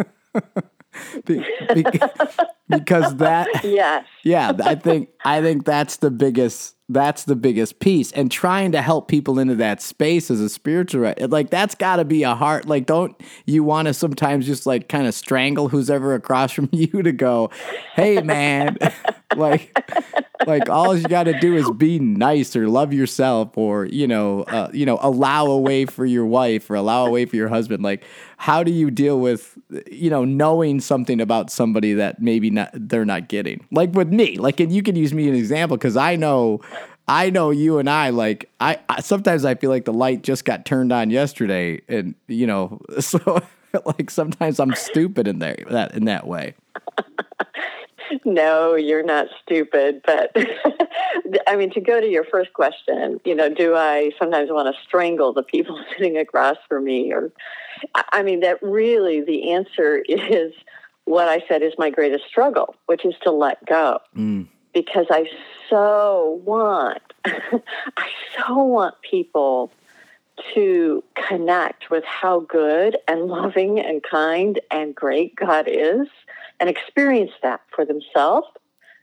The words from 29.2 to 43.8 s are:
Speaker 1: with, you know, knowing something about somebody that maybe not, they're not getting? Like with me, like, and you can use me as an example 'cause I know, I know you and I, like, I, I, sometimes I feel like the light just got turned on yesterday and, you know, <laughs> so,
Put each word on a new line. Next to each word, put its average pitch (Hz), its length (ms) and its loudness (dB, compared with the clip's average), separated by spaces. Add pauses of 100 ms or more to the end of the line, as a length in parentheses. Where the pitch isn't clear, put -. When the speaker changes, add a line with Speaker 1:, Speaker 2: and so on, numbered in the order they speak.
Speaker 1:
with, 123 380 -2 (320)
you 156 180 -2
know, 139 160 0
knowing 147 560 2
something 127 400 0
about 113 300 0
somebody 110 440 0
that 104 280 -2
maybe 113 280 2
not, 104 220 -2
they're 113 320 -2
not 95 240 -2
getting? - 440 -6
Like 170 220 2
with 185 180 2
me, 196 260 2
like, 131 220 0
and 170 120 2
you 202 100 2
can 196 140 0
use 151 160 0
me 156 120 0
as 143 60 2
an 135 40 2
example 135 420 0
'cause 117 200 0
I 156 200 2
know, 127 440 2 (480)
I 170 220 4
know 170 200 2
you 151 280 2
and 139 120 0
I, 147 200 2
like, 110 380 0 (120)
I, 151 180 0 (100)
I, - 120 -2
sometimes 196 440 0
I 131 120 2
feel 135 140 0
like 127 160 0
the 117 60 0
light 123 300 0
just 135 220 -4
got 107 200 -4
turned 127 280 0
on 113 180 2
yesterday 98 800 -2
and, 104 260 -4 (140)
you 117 180 -2
know, 98 340 -4 (100)
<laughs> - 100 -10
so, 170 420 0 (420)